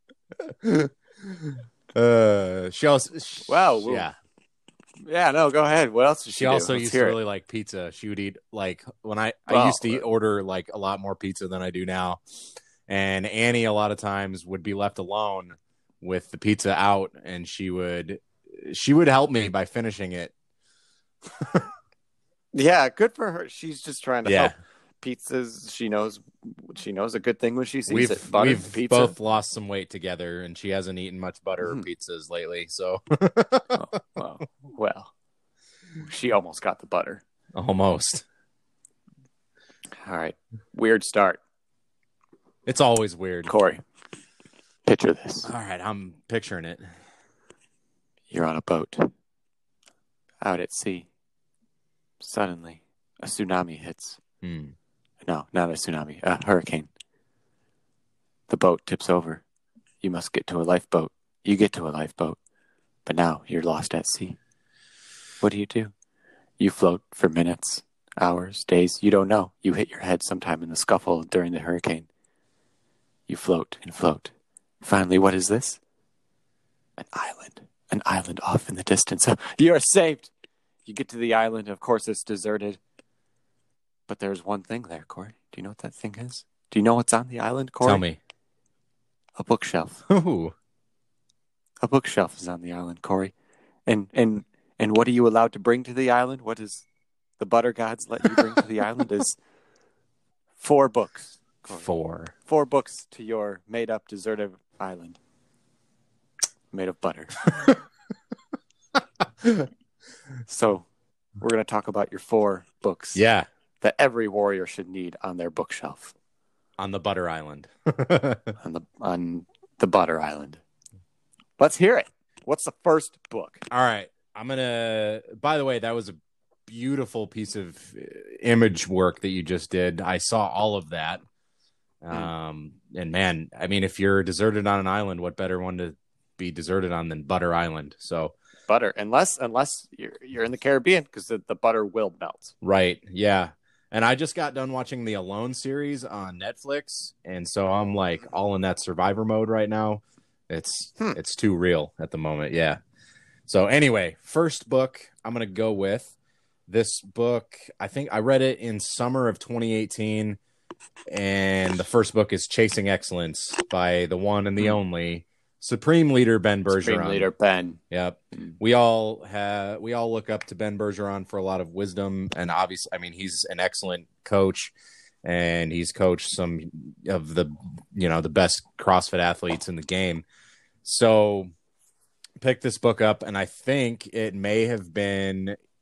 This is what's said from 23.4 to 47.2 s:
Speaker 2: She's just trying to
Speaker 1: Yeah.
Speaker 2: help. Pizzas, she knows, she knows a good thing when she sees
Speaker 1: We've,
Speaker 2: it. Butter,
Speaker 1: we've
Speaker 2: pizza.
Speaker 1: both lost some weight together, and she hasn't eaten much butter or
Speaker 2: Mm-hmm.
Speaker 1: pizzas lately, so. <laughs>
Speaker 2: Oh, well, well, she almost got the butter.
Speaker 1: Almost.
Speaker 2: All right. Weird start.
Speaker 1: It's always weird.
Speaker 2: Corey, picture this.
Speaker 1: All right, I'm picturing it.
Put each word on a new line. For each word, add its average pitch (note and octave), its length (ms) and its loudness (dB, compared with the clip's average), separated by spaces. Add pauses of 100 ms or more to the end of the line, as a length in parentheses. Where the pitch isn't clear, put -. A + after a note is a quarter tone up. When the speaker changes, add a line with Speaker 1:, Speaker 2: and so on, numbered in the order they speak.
Speaker 2:
She's D#3 320 -12
just - 240 -12
trying A#2+ 200 -2
to G2+ 60 0
Speaker 1:
Yeah. G2 180 6
Speaker 2:
help. - 40 -10 (480)
Pizzas, A#2+ 760 -8
she A#2 140 -4
knows, G#2 320 -2 (560)
she - 160 -10
knows G#2+ 220 -2
a A#2 40 -2
good A2+ 220 -2
thing A#2 160 0
when B2+ 80 -2
she C3+ 160 -6
sees G#2+ 140 -4
Speaker 1:
We've, A#2 160 2
Speaker 2:
it. - 200 -6
Butter, G#2+ 200 6
Speaker 1:
we've G2+ 220 -2
Speaker 2:
pizza. A#2+ 220 -2
Speaker 1:
both B2 260 4
lost G#2+ 320 0
some G#2 160 -10
weight G2 200 -6
together, F2 540 -8
and E2+ 140 -14
she G2+ 120 -10
hasn't F#2 300 -4
eaten F#2 200 -10
much F2+ 240 -10
butter F2+ 280 -4
or E2+ 60 -6
Speaker 2:
Mm-hmm. F2+ 140 -8
Speaker 1:
pizzas E2 400 -12
lately, F2 380 -8
so. F#2 420 -4
<laughs> D3+ 100 2 (500)
Speaker 2:
Oh, - 160 -4 (280)
well, - 260 -10 (220)
well, B2+ 520 -6 (960)
she B2 200 -4
almost F2 300 2
got F#2 200 -4
the - 60 -20
butter. F#2 360 -4 (320)
Speaker 1:
Almost. F#2+ 720 2 (1800)
Speaker 2:
All F2+ 100 -8
right. D#2+ 200 -4 (380)
Weird A2 300 4
start. G2 360 2 (1300)
Speaker 1:
It's - 160 2
always A2 340 4
weird. F2+ 320 -8
Speaker 2:
Corey, G2 320 6 (1080)
picture - 280 6
this. - 320 -12
Speaker 1:
All - 60 -12
right, G2+ 280 -8
I'm G2 340 -10 (140)
picturing G2+ 380 -6
it. E2+ 120 -12 (1500)